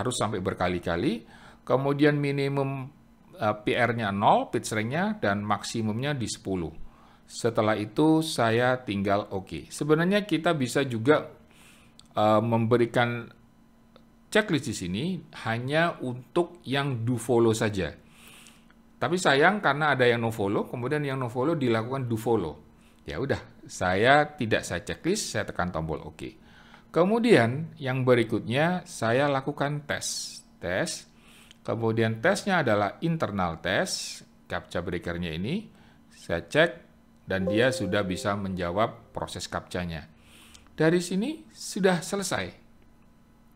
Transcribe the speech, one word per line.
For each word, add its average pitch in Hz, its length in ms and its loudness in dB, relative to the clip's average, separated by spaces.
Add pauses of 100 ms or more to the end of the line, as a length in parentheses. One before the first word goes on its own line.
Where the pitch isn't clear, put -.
harus 123 160 -2
sampai 107 240 -2
berkali-kali. 92 840 -2 (340)
Kemudian 139 560 2
minimum, 139 720 -2 (480)
eh, 104 160 2
P 107 220 0
R-nya 117 340 2
nol, 143 400 2
pitch - 240 -4
rank-nya, 160 480 -2
dan 104 240 0
maksimumnya 110 720 -2
di 113 100 -4
sepuluh. 90 460 -4 (580)
Setelah 110 480 0
itu 156 480 2
saya 123 560 2
tinggal 101 480 0
oke. 92 400 -8
Sebenarnya 175 560 2
kita 160 240 0
bisa 139 320 0
juga, 127 480 2 (800)
eh, 107 320 4
memberikan 117 840 2 (1000)
checklist 208 360 2
di 107 80 -4
sini 95 300 -4 (420)
hanya 135 560 0
untuk 127 640 -2
yang 131 400 -2
do 127 80 2
follow 117 400 4
saja. 98 400 -2 (1040)
Tapi 135 160 0
sayang 180 480 4
karena 147 320 2
ada 123 160 6
yang 117 160 2
no 113 80 -2
follow, 110 320 0
kemudian 139 400 -4
yang 135 160 -4
no 120 80 -4
follow 131 240 0
dilakukan 123 560 0
do 113 80 0
follow. 107 400 0 (480)
Ya 76 160 -6
udah, 139 160 -2 (240)
saya 113 640 2
tidak 110 400 -2
saya 87 160 -4
checklist, 170 480 -4
saya 101 160 -4
tekan 87 240 -4
tombol 80 320 -4
oke. 67 320 -14 (560)
Kemudian 165 880 4
yang 131 240 -4
berikutnya 127 880 2
saya 127 400 0
lakukan 143 560 -4
tes. - 560 -8 (160)
Tes. 98 480 -4 (560)
Kemudian 113 560 0
tesnya 185 480 0
adalah 104 400 2
internal 101 560 -2
test, - 640 -4 (240)
captcha 90 320 -6
breakernya 87 480 -4
ini. 113 400 -4 (400)
Saya - 320 -4
cek - 480 0 (400)
dan 95 160 0
dia 110 240 4
sudah 104 320 -2
bisa 95 320 -2
menjawab 95 800 -4
proses - 320 -8
captchanya. 85 640 -6 (640)
Dari 165 240 4
sini 202 560 -4
sudah 185 480 0
selesai 127 560 -6 (960)